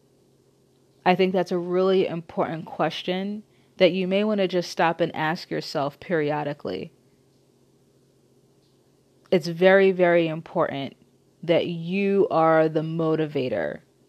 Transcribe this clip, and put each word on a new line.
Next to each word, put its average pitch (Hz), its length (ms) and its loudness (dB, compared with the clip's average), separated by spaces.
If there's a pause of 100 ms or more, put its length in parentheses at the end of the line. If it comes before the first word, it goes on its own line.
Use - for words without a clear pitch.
(1040)
I 180 120 4
think 185 160 2
that's 180 180 -2
a 185 80 -2
really 185 480 2
important 165 600 -6
question 185 760 -6 (360)
that 180 120 6
you 185 160 -2
may 196 160 0
wanna 208 240 0
just 175 240 -2
stop 170 300 0
and 165 160 -2
ask 156 340 -4
yourself 151 480 -6
periodically. 147 960 -4 (2500)
It's 170 160 0
very, 190 420 6
very 175 380 4
important 156 680 -4 (480)
that 165 240 2
you 190 640 0
are 160 380 4
the 156 140 -2
motivator 151 1000 -2 (280)